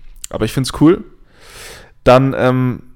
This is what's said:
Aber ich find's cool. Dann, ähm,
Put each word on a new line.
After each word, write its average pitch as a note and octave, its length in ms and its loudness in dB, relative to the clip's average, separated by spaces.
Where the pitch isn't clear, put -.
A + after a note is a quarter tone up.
Aber - 160 -6
ich - 80 -8
find's C3 260 -6
cool. F3+ 240 4
Dann, C3 340 4
ähm, B2+ 460 -2